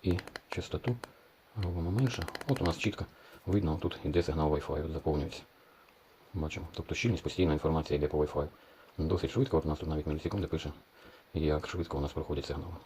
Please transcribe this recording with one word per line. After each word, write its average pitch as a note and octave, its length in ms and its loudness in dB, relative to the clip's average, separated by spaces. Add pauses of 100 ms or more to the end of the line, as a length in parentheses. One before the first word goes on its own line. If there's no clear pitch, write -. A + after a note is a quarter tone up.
І F2+ 160 2 (300)
частоту - 480 -2 (640)
робимо F2 280 0
менше. A#2+ 320 2 (260)
От C3+ 140 2
у - 20 2
нас E2+ 140 2
чітко - 280 0 (400)
видно, F2+ 360 2
тут - 220 -2
йде E2 180 4
сигнал D2+ 300 2
Wi-Fi, C#2+ 320 0
от D#2+ 80 -4
заповнюється. D2+ 500 -2 (920)
Бачимо. D#2 380 -2
Тобто - 220 -4
щільність, - 280 2
постійна E2 300 2
інформація D#2 460 2
йде D2 100 2
по D2+ 160 2
Wi-Fi. D2 220 0 (520)
Досить D#2+ 320 2
швидко, C3 280 2
от D#2 80 0
у - 20 2
нас D2+ 100 0
тут D2+ 100 -4
навіть D2+ 180 0
мілісекунди D#2 400 0
пише, D2+ 240 -2 (640)
як D2+ 340 2
швидко E2 300 -2
у - 20 0
нас D2 120 0
проходять D2+ 340 -2
сигнали. D2 280 -6 (120)